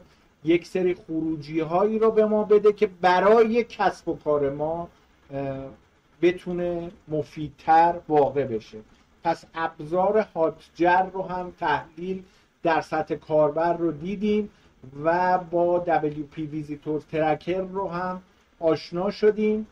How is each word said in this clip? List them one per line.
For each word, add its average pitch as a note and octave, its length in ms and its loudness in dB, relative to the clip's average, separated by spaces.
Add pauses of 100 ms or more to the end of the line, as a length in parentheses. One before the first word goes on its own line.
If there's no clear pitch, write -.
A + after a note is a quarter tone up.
(440)
یک E3+ 240 2
سری F#3 260 0
خروجی D#3+ 680 -6
هایی F#3 400 0
رو A3 120 2
به G#3+ 140 2
ما G#3+ 180 0
بده G#3 300 4
که G#3 140 0 (140)
برای G#3+ 600 4
کسب - 460 -4
و D#3+ 60 -2
کار D3 340 0
ما، D#3+ 400 -6 (440)
اه، C3+ 240 -6 (640)
بتونه F3 720 -2 (160)
مفیدتر D#3+ 880 2 (120)
واقع C#3+ 380 2
بشه. A2 320 -8 (460)
پس - 220 -4 (100)
ابزار E3 600 -2
هاتجر F3 960 0
رو F#3+ 100 -6
هم F3+ 360 -8
تحلیل F3 640 -6 (400)
در D#3+ 180 0
سطح D#3 340 -4
کاربر D#3 640 0
رو E3 140 -2
دیدیم G#3 580 -2 (540)
و F3+ 340 2
با F3 420 0
دبلیو D3+ 460 -2
پی D#3+ 200 -10
ویزیتور D3+ 560 -8 (100)
ترکر D#3 500 -2
رو F#3 280 -6
هم F#3 320 -6 (380)
آشنا E3+ 520 -2
شدیم. G#3+ 600 0